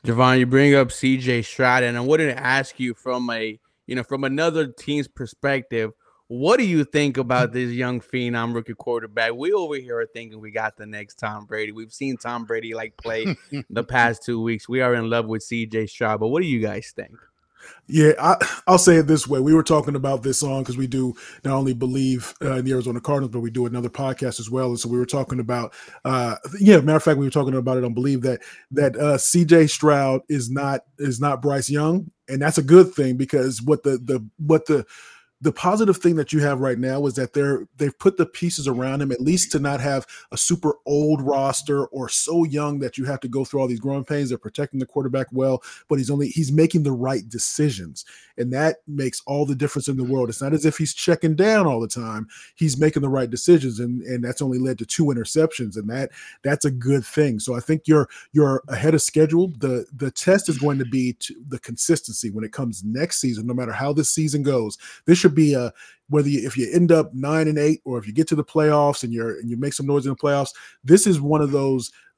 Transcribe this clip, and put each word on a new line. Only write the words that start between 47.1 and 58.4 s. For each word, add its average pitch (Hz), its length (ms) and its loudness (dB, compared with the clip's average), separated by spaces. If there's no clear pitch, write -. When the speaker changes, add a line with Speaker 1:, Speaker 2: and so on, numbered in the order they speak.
Speaker 3:
decisions. 110 800 -4
And 123 160 -2
that 156 240 2
makes 139 380 -4
all 143 180 0
the 143 100 -2
difference 139 320 -4
in 135 120 -2
the 127 60 -2
world. 123 260 0
It's 110 100 -10
not 139 140 -2
as 147 100 -2
if 156 140 2
he's 156 160 -2
checking 160 420 0
down 208 300 4
all 131 120 2
the 113 100 -4
time. 110 380 -8
He's 143 240 0
making 156 240 2
the 139 80 0
right 131 180 0
decisions, 127 520 2
and, 120 220 -4
and 123 220 -6
that's 123 180 -6
only 131 160 -2
led 127 200 -2
to 113 80 -8
two - 200 0
interceptions, 131 680 -2
and 107 140 -8
that, 131 200 -4
that's 123 220 0
a 147 60 2
good 127 340 0
thing. 139 340 0
So 123 160 -6
I 120 60 -4
think 156 260 -2
you're, 151 220 4
you're 139 360 4